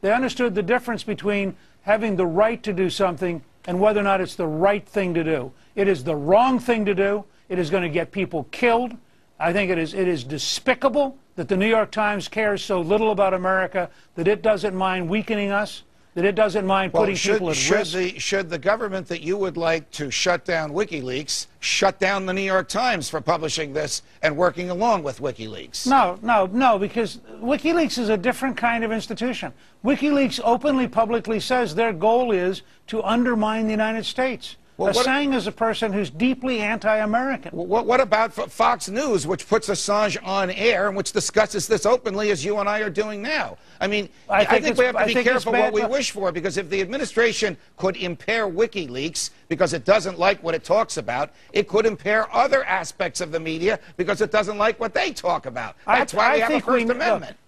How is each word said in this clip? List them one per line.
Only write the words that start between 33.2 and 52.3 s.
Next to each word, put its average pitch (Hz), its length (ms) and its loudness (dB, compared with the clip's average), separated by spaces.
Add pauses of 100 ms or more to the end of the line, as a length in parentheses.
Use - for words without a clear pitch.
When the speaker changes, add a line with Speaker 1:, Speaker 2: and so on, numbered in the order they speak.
Speaker 1:
the 220 40 0
United 220 320 0
States. - 520 -4 (220)
Speaker 2:
Well, 190 160 2
what 247 140 4
Speaker 1:
Assange 277 260 0
is 208 140 0
a 208 40 -4
person 226 400 -2
who's 185 200 -2
deeply 254 480 -2
anti-American. 214 920 0
Speaker 2:
Wh-, 170 180 -6
what, 202 200 2
what 247 120 4
about 220 320 4
Fo-, 202 140 -6
Fox 226 420 0
News, 214 380 -2
which 175 240 -6
puts 220 200 2
Assange 208 540 0
on 190 280 -2
air 202 360 2
and 190 80 -2
which 196 180 -4
discusses 208 540 0
this - 160 0
openly 208 460 0
as 160 160 0
you 208 140 0
and 202 100 0
I 214 120 0
are 214 100 -4
doing 208 280 -4
now? 214 380 -4 (240)
I 190 60 0
mean, 202 200 -2 (220)
Speaker 1:
I 202 120 4
Speaker 2:
I 202 40 4
Speaker 1:
think - 40 -6
Speaker 2:
think 254 240 4
Speaker 1:
it's, 233 60 -2
Speaker 2:
we 247 60 6
have 247 80 0
to 208 80 0
Speaker 1:
I 214 60 2
Speaker 2:
be 233 80 2
Speaker 1:
think 247 100 2
it's 247 80 4
Speaker 2:
careful 226 200 0
what 240 60 4
Speaker 1:
bad 247 140 2
Speaker 2:
we 214 80 2
Speaker 1:
for 240 60 0
Speaker 2:
wish 262 240 -2
for, 196 200 -2
because 175 260 -4
if 185 120 -6
the 190 100 -2
administration 214 800 0 (180)
could 185 220 -2
impair 202 500 -2
WikiLeaks 165 840 -2 (160)
because 160 260 0
it 151 100 -4
doesn't 185 360 2
like 185 240 2
what 165 100 -2
it 160 100 -4
talks 220 340 0
about, 127 360 -4 (200)
it 208 140 2
could 214 200 2
impair 214 440 0